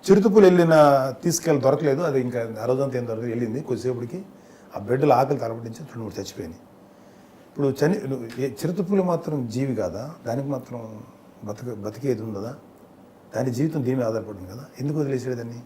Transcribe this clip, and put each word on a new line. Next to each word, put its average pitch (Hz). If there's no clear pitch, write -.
చిరుతపులు 208
వెళ్ళిన 175
తీసుకెళ్ళి 156
దొరకలేదు, 139
అది 135
ఇంకా 117
ఆ -
రోజంతా 131
ఏం 113
దొరకలేదు, 113
వెళ్ళింది 117
కొద్దిసేపటికి 123
ఆ -
బిడ్డలు 131
ఆకలి 135
తలపడించి 113
రెండు 131
మూడు 107
చచ్చిపోయినాయి. 87
ఇప్పుడు 143
చని-, 180
నువ్వు 120
ఏ 135
చిరుతపులి 185
మాత్రం 156
జీవి 131
కాదా? 107
దానికి 135
మాత్రం 117
బతక-, 110
బతికేది 107
ఉండదా? 110
దాని 127
జీవితం 143
దీని 127
మీద 123
ఆధారపడింది 101
కదా, 127
ఎందుకు 147
వదిలేసాడు 127
దాన్ని? 117